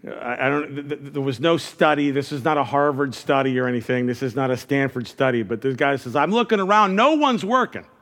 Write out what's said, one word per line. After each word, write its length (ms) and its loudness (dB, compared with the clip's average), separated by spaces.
I, 380 -6
I 40 2
don't, 260 -4
th-, 120 -10
th-, 260 -10
there 80 -4
was 180 -4
no 180 2
study. 540 0
This 200 -2
is 120 -6
not 140 2
a 60 0
Harvard 500 0
study 460 0
or 80 0
anything. 380 -2
This 180 -2
is 120 -4
not 160 0
a 60 0
Stanford 500 -2
study. 360 0
But 180 -4
this 140 -2
guy 220 2
says, 180 -8
"I'm 160 2
looking 280 2
around. 360 4
No 200 4
one's 280 2
working." 460 -2
<laughs> 120 -20